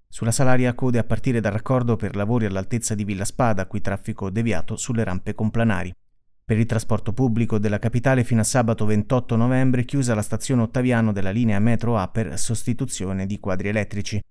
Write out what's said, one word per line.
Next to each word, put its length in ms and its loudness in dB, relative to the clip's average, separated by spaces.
Sulla 180 -4
Salaria 440 4
code 240 2
a 60 2
partire 360 0
dal 120 -2
raccordo 440 0
per 200 -4
lavori 280 0
all'altezza 500 -2
di 80 -2
Villa 220 -4
Spada, 400 0
qui 160 -6
traffico 480 -4
deviato 480 0
sulle 280 -2
rampe 300 -4
complanari. 560 0
Per 140 0
il 80 2
trasporto 480 -2
pubblico 420 0
della 220 0
capitale 440 0
fino 200 2
a 20 0
sabato 400 0
ventotto 520 2
novembre 500 2
chiusa 280 0
la 60 0
stazione 400 0
Ottaviano 520 0
della 180 2
linea 300 2
metro 360 4
A 120 -2
per 300 -4
sostituzione 840 -2
di 160 -6
quadri 280 -2
elettrici, 520 -2